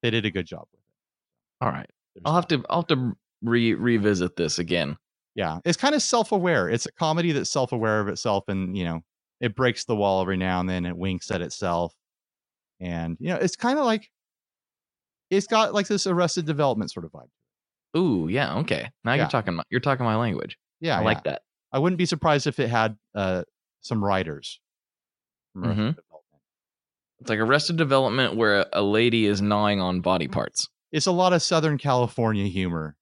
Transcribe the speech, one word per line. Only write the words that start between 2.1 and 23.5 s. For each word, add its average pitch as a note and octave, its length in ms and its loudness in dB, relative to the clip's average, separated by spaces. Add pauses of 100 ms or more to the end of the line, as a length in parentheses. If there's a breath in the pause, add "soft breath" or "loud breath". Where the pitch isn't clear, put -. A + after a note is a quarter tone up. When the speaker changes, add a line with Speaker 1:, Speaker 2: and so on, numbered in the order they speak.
Speaker 1:
There's F2+ 100 -20
Speaker 2:
I'll D#3 100 2
have F3 140 2
Speaker 1:
that. D3 140 2
Speaker 2:
to, - 80 -14
I'll F3 120 2
have - 60 -4
to B2+ 280 0 (260)
re-, A#2 320 4
revisit G#2 640 2
this D#2+ 240 -2
again. E2+ 360 -2 (380)
Speaker 1:
Yeah. E2 300 -2
It's E3+ 120 2
kinda D4 240 2
self-aware. F3+ 680 2
It's A#2 180 -2
a - 60 -12
comedy E3 400 0
that's - 180 -2
self-aware A2+ 500 0
of G2+ 80 -2
itself G2 400 -2
and, F#2+ 280 -4
you F#2 80 -4
know, E2 180 -4 (380)
it A#2+ 160 -2
breaks B2 280 0
the A2+ 120 -2
wall G2 260 2
every F#2 140 0
now F#2 240 0
and F#2 80 -2
then. F2+ 180 -2
It F2 100 -6
winks F2+ 340 -6
at F2+ 120 -4
itself. F2 500 -4 (880)
And, E2+ 400 -6
you D#3 100 -6
know, F3+ 60 -2
it's - 200 -2
kinda C#4 260 -2
like, A3+ 280 -2 (1200)
it's G3 180 2
got, A3 260 2
like, G3+ 140 0
this G3+ 180 -2
Arrested F3 400 0
Development C#3 440 0
sort E2+ 140 -12
of D#2+ 80 -16
vibe. B1 160 -20 (680)
Speaker 2:
Ooh, A2+ 320 2
yeah, G#2 300 -2
okay. E2+ 320 -2 (140)
Now A#2 100 2
you're B2+ 100 2
Speaker 1:
Yeah. C#2+ 40 -2
Speaker 2:
talking G#2 260 -2
my, E2 160 -4
you're B2 100 -2
talking C3 240 0
my A2 120 2
language. A2+ 420 -2 (220)
Speaker 1:
Yeah, D3+ 180 0
Speaker 2:
I G#2 40 0
like A2 220 2
Speaker 1:
yeah. D2 80 -2
Speaker 2:
that. - 100 -10 (300)
Speaker 1:
I C3+ 80 0
wouldn't F3 180 2
be F3 80 2
surprised D3+ 400 2
if D3 140 -2
it A#2+ 80 0
had, A2+ 280 0 (200)
uh, F#2 260 0 (380)